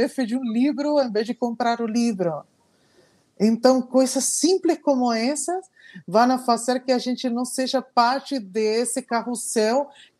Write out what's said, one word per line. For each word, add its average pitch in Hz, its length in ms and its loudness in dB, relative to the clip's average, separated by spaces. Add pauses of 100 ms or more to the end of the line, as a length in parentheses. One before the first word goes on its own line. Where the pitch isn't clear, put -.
F 269 200 -2
de 220 120 -4
um 269 60 -4
livro 269 580 0
em 247 120 -2
vez 208 140 -2
de 226 80 -6
comprar 233 460 -2
o 233 60 -2
livro. 208 560 -2 (960)
Então, 233 440 4
coisas 254 420 0
simples 339 560 0
como 247 320 2
essas 285 540 -2 (400)
vão 240 320 4
fazer 247 420 -2
que 254 120 -2
a 247 60 2
gente 254 300 -4
não 233 160 -2
seja 254 380 -2
parte 262 560 0
desse 220 640 -2
carrossel 233 840 -2 (320)